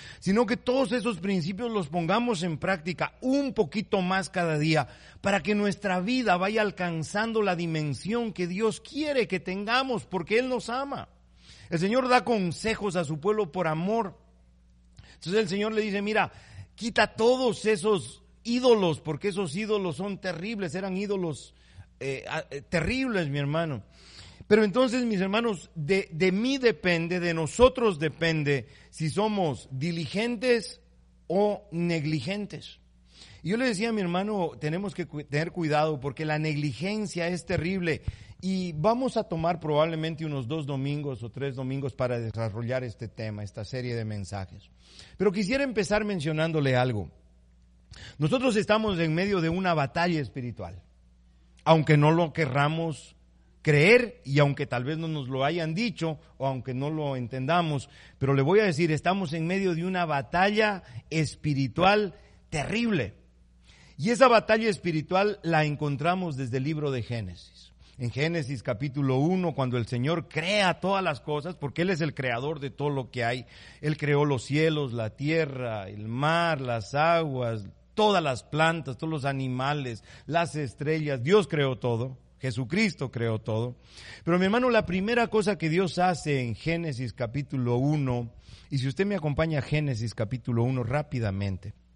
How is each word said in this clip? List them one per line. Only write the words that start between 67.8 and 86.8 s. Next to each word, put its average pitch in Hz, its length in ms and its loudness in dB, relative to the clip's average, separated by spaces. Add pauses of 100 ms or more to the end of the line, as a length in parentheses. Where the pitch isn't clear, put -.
En 123 100 -4
Génesis 143 540 -2
capítulo 131 540 0
uno, 175 360 2
cuando 127 240 0
el 117 80 0
Señor 127 420 -2
crea 180 520 0
todas 190 240 0
las 156 180 -2
cosas, 151 340 -6
porque 143 280 -4
Él 190 80 2
es 160 100 0
el 156 140 -2
creador 127 440 -4
de 135 120 -6
todo 143 180 -2
lo 135 220 -4
que 123 120 -2
hay. 120 220 -2 (360)
Él 151 140 0
creó 147 300 4
los 139 180 0
cielos, 151 480 2
la 113 200 -4
tierra, 131 760 -2
el 104 200 -10
mar, 151 540 0
las 120 340 -4
aguas, 135 720 0 (260)
todas 208 300 4
las 131 180 -2
plantas, 156 560 0
todos 160 140 -4
los 143 140 -4
animales, 135 760 -4 (220)
las 165 300 0
estrellas. 147 640 -2
Dios 180 260 4
creó 139 300 0
todo. 123 400 -2 (220)
Jesucristo 131 720 -2
creó 113 260 0
todo. 113 380 -4 (480)
Pero, 175 160 2
mi 185 60 2
hermano, 247 260 2
la 214 160 2
primera 208 400 0
cosa 208 320 2
que 160 100 0
Dios 175 300 0
hace 151 420 2
en 117 140 -2
Génesis 151 580 -4